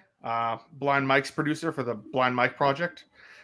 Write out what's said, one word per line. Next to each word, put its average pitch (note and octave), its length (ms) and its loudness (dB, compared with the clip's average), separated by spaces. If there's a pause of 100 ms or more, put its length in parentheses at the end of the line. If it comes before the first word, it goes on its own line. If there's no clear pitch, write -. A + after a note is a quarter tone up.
(240)
uh, A#2 340 -2 (160)
Blind C#3 340 0
Mike's C3+ 240 2
producer D3+ 400 -2
for C#3 120 -6
the A#2 120 -4
Blind B2+ 400 0
Mike B2 220 2
Project. D3 480 -2 (380)